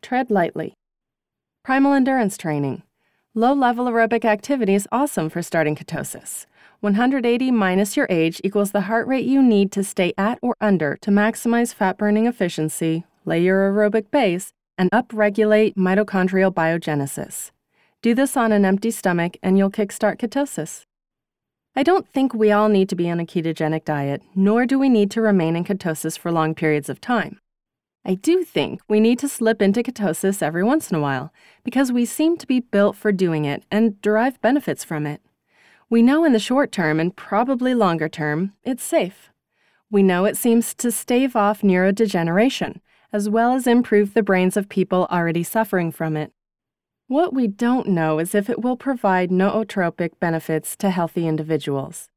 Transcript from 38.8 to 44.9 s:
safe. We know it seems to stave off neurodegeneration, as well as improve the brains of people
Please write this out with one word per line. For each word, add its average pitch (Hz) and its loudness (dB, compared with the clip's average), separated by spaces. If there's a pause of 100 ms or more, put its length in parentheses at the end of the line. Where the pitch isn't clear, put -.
safe. - -4 (600)
We 202 4
know 185 4
it 208 0
seems 233 0
to 240 -4
stave 254 -2
off 208 2
neurodegeneration, 190 2 (320)
as 208 -2
well 226 2
as 254 0
improve 226 2
the 220 2
brains 185 2
of 202 -2
people 185 0